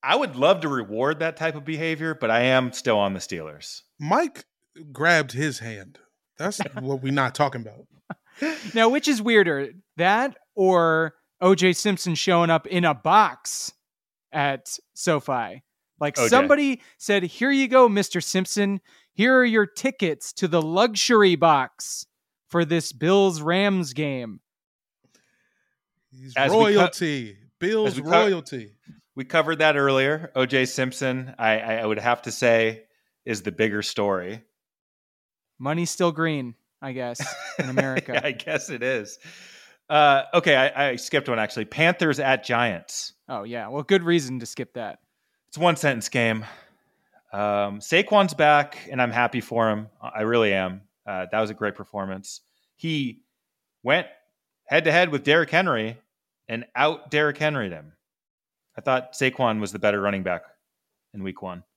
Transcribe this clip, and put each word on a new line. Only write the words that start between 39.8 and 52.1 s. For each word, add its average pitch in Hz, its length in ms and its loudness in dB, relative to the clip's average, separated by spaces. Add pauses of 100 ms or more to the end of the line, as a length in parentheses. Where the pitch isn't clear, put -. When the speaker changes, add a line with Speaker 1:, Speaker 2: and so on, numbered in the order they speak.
Speaker 1:
Uh, 147 320 6 (100)
okay, 165 240 4
I, 135 340 2
I 123 60 -4
skipped 139 320 -4
one, 120 100 0
actually. 107 280 -4
Panthers 160 520 0
at 135 260 0
Giants. 117 680 -4 (160)
Speaker 3:
Oh, 110 140 -8
yeah. 113 260 -10
Well, 143 140 -8
good 190 200 0
reason 143 380 -2
to 117 60 -14
skip - 280 -12
that. 110 260 -12 (480)
Speaker 1:
It's - 100 -16
a - 20 -4
one-sentence 147 480 0
game. 113 360 0 (880)
Um, 101 480 -2
Saquon's 190 540 2
back, 147 440 2 (120)
and 127 120 -2
I'm 120 80 0
happy 120 300 0
for 113 280 0
him. 107 200 -4 (120)
I, 120 80 -14
I 107 140 -8
really 110 320 2
am. 95 280 -4 (240)
Uh, 95 240 -8
that 110 100 -2
was 107 100 -2
a 107 40 -10
great 101 200 -6
performance. 98 640 -12 (360)